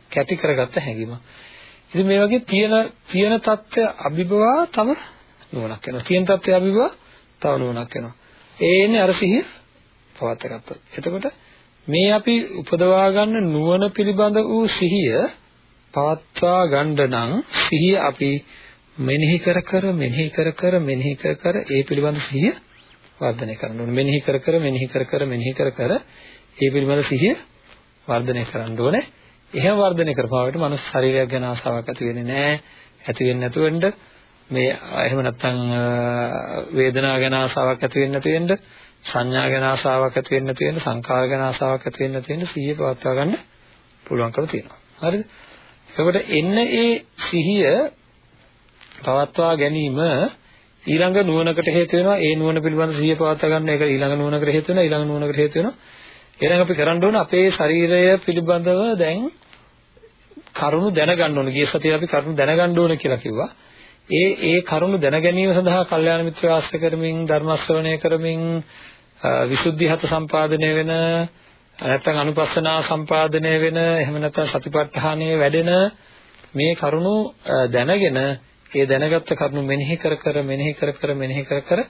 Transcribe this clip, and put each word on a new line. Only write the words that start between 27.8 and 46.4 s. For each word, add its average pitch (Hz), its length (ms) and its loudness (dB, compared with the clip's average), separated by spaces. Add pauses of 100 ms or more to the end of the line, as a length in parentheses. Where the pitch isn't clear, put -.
වර්ධනය 123 360 -2
කරන්න 113 340 -8
ඕනේ. 151 260 0 (500)
එහෙම 165 220 2
වර්ධනය 170 380 2
කරපුවාට 127 440 -2
මනුස්ස 147 280 -2
ශරීරයක් 131 440 0
ගැන 127 140 -4
ආසාවක් 120 440 -4
ඇති 123 160 -6
වෙන්නේ 120 220 -4
නැහැ. 143 300 -2 (440)
ඇති - 240 -6
වෙන්නේ 123 180 0
නැතුව 123 220 -2
වෙන්න 160 160 0 (680)
මේ, 127 220 0 (260)
එහෙම 127 220 0
නැත්නම්, 123 380 -2 (120)
අ, 120 120 0 (880)
වේදනාව 131 500 2
ගැන 131 160 0
ආසාවක් 131 440 0
ඇති 135 180 -2
වෙන්නේ 139 180 0
නැති 139 160 0
වෙන්න, 170 200 0 (520)
සංඥා 131 440 -2
ගැන 131 160 0
ආසාවක් 131 500 0
ඇති - 180 -4
වෙන්නේ 135 180 0
නැති 131 160 -2
වෙන්න, 156 140 -2
සංකාර 127 480 -2
ගැන 135 140 -2
ආසාවක් 131 420 -2
ඇති - 160 -8
වෙන්නේ 135 180 -4
නැති 127 140 -8
වෙන්න 170 160 -6
සිහිය 147 280 -4
පවත්වා 131 400 -2
ගන්න 147 180 0 (720)
පුළුවන්කම 120 420 -2
තියෙනවා. - 320 -10 (180)
හරිද? 185 260 -2 (600)
එතකොට 175 320 0 (140)
එන්න 170 260 0